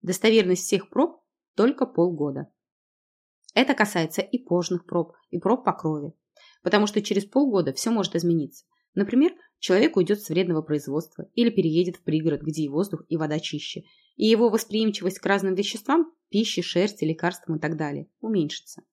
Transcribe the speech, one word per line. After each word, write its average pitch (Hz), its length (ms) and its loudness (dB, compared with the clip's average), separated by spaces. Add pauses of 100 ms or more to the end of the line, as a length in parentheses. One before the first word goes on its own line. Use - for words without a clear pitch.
Достоверность 185 600 4
всех - 260 -2
проб - 320 -2 (340)
только 262 300 2
полгода. 147 640 -2 (1040)
Это 262 200 4
касается 185 480 0
и - 160 -4
кожных 175 480 -2
проб, 170 280 -4 (160)
и 175 100 -6
проб 220 260 0
по 196 80 0
крови, 156 400 -6 (500)
потому 208 240 2
что 208 140 -2
через 202 240 -2
полгода 220 480 0
все - 180 -4
может 208 240 -2
измениться. 165 500 -2 (300)
Например, 240 380 2 (260)
человек 220 380 2
уйдет 202 240 0
с - 80 -16
вредного 170 320 0
производства 151 720 -6
или 233 160 4
переедет 175 480 0
в - 60 -20
пригород, 156 380 0
где 156 220 -4
и 143 60 -4
воздух, 165 400 -4
и 160 80 -2
вода 151 220 -2
чище, - 440 -10 (320)
и 214 100 0
его 226 240 6
восприимчивость 208 720 -2
к - 60 -10
разным 190 300 0
веществам, 277 580 -2 (160)
пище, 208 320 0
шерсти, 190 420 -2
лекарствам 160 540 -4
и - 20 -6
так 156 160 -4
далее, 147 320 -6 (140)
уменьшится. 190 720 -4